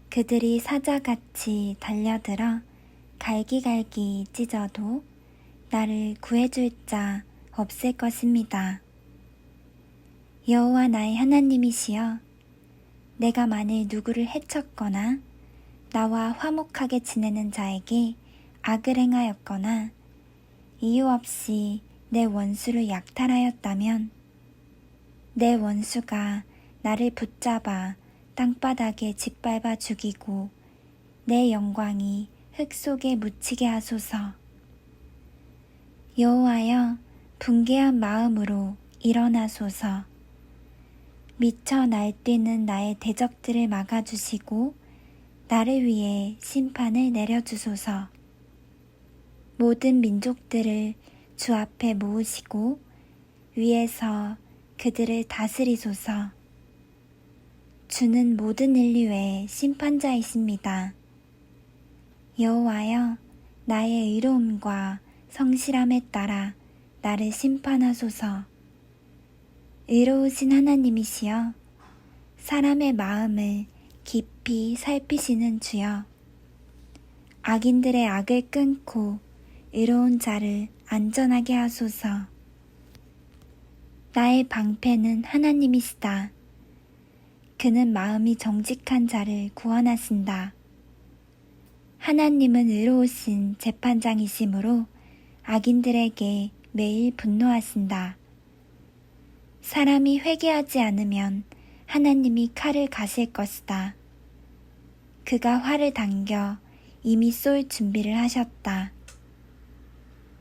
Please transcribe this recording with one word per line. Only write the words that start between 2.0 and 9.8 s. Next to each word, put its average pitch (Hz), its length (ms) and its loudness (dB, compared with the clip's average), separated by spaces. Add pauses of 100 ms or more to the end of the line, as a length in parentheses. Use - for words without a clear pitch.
갈기갈기 220 1120 -2
찢어도 220 720 -4 (680)
나를 214 500 -2
구해줄 247 500 0 (160)
자 202 380 -4 (260)
없을 247 440 -4
것입니다. 226 840 0 (1700)